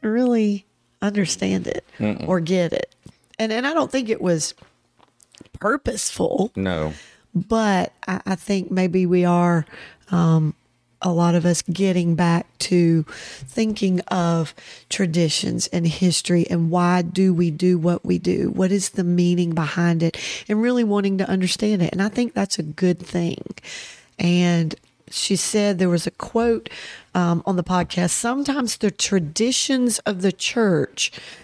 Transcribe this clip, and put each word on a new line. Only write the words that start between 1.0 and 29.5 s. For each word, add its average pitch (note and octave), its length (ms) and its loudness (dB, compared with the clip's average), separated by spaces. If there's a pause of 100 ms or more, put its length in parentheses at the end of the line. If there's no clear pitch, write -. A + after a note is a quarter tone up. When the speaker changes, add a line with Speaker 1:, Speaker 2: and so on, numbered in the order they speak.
Speaker 1:
understand G3 640 -2
it - 180 -4 (140)
Speaker 2:
Mm-mm. - 300 -2
Speaker 1:
or F3+ 120 2
get E3+ 320 0
it. - 220 -4 (460)
And, A3 120 -2
and A#3+ 140 -2
I D4 80 -2
don't D#4+ 180 0
think C4 180 -2
it A3 120 -4
was E3 320 0 (1040)
purposeful. G#3+ 960 -2
Speaker 2:
No. E2 380 -2 (400)
Speaker 1:
But G3+ 600 0 (140)
I, F#3 180 -4
I F#3+ 100 -2
think F#3+ 360 -4
maybe F#3 340 2
we F3+ 200 4
are, F3 400 4 (460)
um, D#3+ 440 4 (480)
a F3+ 80 0
lot E3+ 240 2
of E3 100 2
us F3 180 2
getting F3 520 0
back E3+ 320 2 (120)
to E3 480 4
thinking G#3 1000 -4
of E3+ 480 0 (340)
traditions E3+ 800 0
and E3+ 200 -2
history E3+ 640 2
and E3+ 220 0
why F3+ 300 2
do F#3 320 2
we E3+ 180 2
do F3+ 260 2
what E3+ 280 0
we F3+ 120 2
do? F3+ 320 0
What F#3 220 0
is G3 200 0
the F#3+ 120 -2
meaning F3 500 2
behind E3 480 0
it? E3 160 0 (320)
And G#3+ 120 2
really B3 220 2
wanting G3+ 360 2
to F#3+ 100 -2
understand F#3+ 520 0
it. E3+ 100 0
And F#3 100 -2
I G#3 80 0
think A#3+ 240 -2
that's G3 240 -4
a F3 60 -4
good F3 360 0
thing. E3+ 440 -4 (760)
And F3 560 2 (380)
she - 240 -2
said, G3+ 420 0
there F3+ 120 2
was E3+ 180 0
a - 40 -4
quote, A3+ 580 -2 (440)
um, E3+ 320 2
on G3 100 0
the F3 80 0
podcast, F3+ 480 0
"Sometimes C4 680 -2
the G#3 120 0
traditions A3+ 1120 0